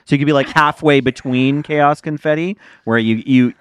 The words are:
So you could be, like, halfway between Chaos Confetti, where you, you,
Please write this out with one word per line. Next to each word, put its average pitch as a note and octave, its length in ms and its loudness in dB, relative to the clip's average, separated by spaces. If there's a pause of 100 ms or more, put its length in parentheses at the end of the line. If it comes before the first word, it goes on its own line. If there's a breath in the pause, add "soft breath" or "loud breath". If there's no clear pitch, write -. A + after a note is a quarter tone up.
So C#3+ 100 -2
you - 20 0
could C#3 80 0
be, D3+ 80 0
like, C3+ 160 0
halfway D3+ 520 2
between C3 600 -2
Chaos D3 400 0
Confetti, D#3 560 -4 (280 loud breath)
where A2+ 120 0
you, A2+ 300 0
you, B2+ 340 2